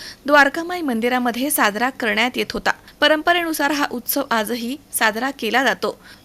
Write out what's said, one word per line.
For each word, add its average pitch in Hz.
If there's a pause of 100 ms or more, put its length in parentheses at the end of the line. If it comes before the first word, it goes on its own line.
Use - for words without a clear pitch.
(260)
द्वारकामाई 294
मंदिरामध्ये 247
साजरा 226
करण्यात 233
येत 262
होता. - (280)
परंपरेनुसार 311
हा 285
उत्सव 247 (100)
आजही 233 (160)
साजरा 226 (100)
केला 233
जातो. 208 (260)